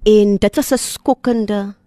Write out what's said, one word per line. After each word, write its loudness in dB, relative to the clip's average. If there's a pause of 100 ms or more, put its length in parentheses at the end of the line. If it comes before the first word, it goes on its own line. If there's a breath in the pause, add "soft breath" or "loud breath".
En 4
dit -2
was -2
'n 0
skokkende -4 (120)